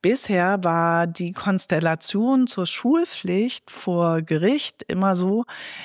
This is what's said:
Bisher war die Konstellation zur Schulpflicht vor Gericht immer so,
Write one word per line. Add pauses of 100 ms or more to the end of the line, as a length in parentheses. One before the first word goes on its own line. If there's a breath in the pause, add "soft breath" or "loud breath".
Bisher
war
die
Konstellation
zur
Schulpflicht
vor
Gericht
immer
so, (400 loud breath)